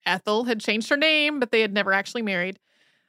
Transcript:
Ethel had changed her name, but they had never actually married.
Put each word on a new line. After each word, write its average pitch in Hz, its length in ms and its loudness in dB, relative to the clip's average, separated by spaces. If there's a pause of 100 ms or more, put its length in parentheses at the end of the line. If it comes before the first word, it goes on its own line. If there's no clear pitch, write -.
Ethel 214 380 0
had 233 180 -2
changed 220 260 -2
her 294 80 2
name, 302 420 2
but 240 120 -2
they 226 100 4
had 208 140 0
never 202 180 2
actually 196 300 -2
married. 190 360 -4 (500)